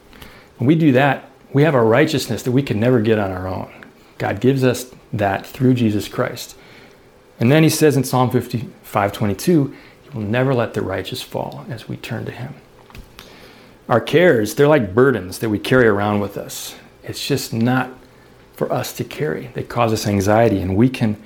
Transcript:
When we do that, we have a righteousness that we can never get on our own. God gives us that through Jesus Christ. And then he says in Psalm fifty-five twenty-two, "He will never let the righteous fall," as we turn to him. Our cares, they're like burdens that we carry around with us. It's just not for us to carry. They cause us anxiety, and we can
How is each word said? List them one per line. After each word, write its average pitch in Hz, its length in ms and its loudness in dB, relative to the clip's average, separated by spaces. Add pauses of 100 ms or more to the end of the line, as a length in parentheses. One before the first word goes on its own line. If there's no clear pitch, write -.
(580)
When 120 100 -2
we 165 80 4
do 160 180 4
that, 131 360 0 (240)
we 139 100 4
have 156 120 2
a 120 80 4
righteousness 123 600 2
that 127 80 -4
we 135 120 2
can 110 160 -2
never 123 200 4
get 107 200 2
on 95 120 -2
our 95 160 -6
own. 92 220 -8 (480)
God 101 240 -6
gives 131 220 2
us 123 240 0 (260)
that 101 320 -2
through 127 300 0
Jesus 107 320 0
Christ. - 480 -8 (840)
And 120 120 4
then 160 120 6
he 151 60 6
says 151 260 4
in 131 80 2
Psalm 127 280 0
fifty-five 110 800 -4
twenty-two, 139 600 0 (300)
"He - 140 -20
will 107 80 -6
never 127 280 0
let 117 200 -2
the - 80 -4
righteous 92 400 -6
fall," - 480 -10
as 113 180 -14
we 123 100 -10
turn 110 280 -10
to 104 60 -10
him. 117 240 -12 (1300)
Our 113 140 2
cares, 143 540 2
they're 143 120 4
like 117 280 2
burdens 113 440 2
that 113 100 -4
we 104 100 -2
carry 127 280 4
around 104 340 2
with 101 160 -6
us. - 380 -12 (280)
It's - 220 -12
just - 280 -4
not 127 380 0 (600)
for - 200 -4
us 123 200 -4
to 120 100 -6
carry. 143 500 -8
They - 100 -8
cause 117 300 -2
us 107 140 -4
anxiety, 104 520 2
and 92 160 -4
we 123 140 4
can 110 360 -4